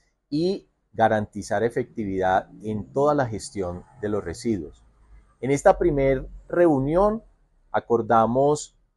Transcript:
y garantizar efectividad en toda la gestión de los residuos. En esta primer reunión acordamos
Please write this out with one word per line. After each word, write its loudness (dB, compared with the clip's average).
y -4
garantizar 0
efectividad -2
en -8
toda 2
la 0
gestión -8
de -4
los -4
residuos. -8
En -4
esta 4
primer 0
reunión 2
acordamos 2